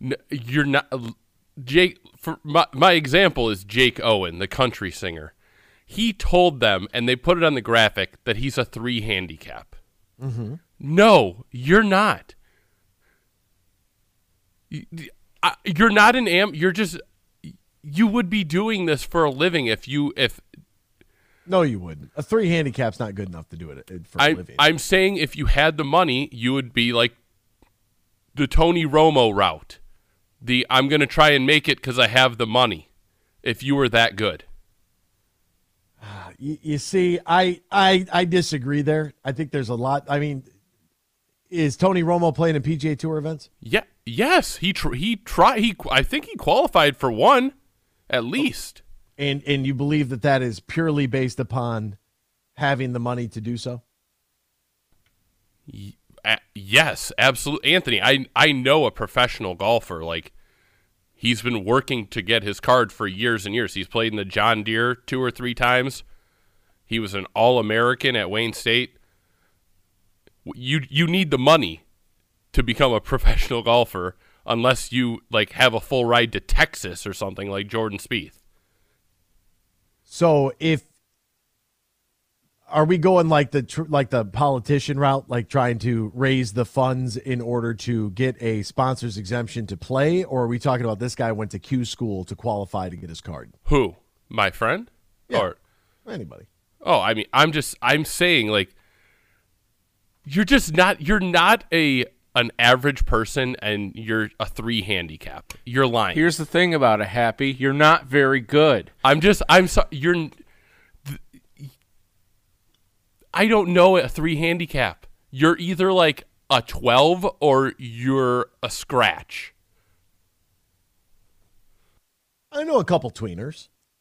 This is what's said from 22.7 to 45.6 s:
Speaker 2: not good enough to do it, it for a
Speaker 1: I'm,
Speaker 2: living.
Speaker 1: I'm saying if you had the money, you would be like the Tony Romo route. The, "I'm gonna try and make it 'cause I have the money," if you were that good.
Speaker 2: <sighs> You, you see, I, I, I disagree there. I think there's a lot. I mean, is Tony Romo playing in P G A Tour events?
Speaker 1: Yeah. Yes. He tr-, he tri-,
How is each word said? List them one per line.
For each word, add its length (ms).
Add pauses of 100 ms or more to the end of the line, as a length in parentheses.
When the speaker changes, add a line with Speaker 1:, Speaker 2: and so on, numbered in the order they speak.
Speaker 2:
not 160
good 140
enough 220
to 60
do 140
it, 180
it 200
for 100
a 40
Speaker 1:
I'm, 160
Speaker 2:
living. 200
Speaker 1:
I'm 220
saying 380
if 180
you 100
had 300
the 80
money, 480
you 200
would 200
be 200
like 220 (1200)
the 140
Tony 360
Romo 480
route. 460 (640)
The, 260
"I'm 200
gonna 180
try 240
and 160
make 220
it 120
'cause 180
I 100
have 300
the 80
money," 440 (540)
if 180
you 140
were 120
that 280
good. 260 (1600)
Speaker 2:
<sighs> 40 (320)
You, 220
you 180
see, 460
I, 380 (100)
I, 400
I 140
disagree 560
there. 320 (100)
I 80
think 200
there's 180
a 40
lot. 320
I 120
mean, 240 (1080)
is 300
Tony 240
Romo 320
playing 220
in 60
P 140
G 140
A 60
Tour 200
events? 320 (100)
Speaker 1:
Yeah. 260 (200)
Yes. 520
He 180
tr-, 180
he 240
tri-, 440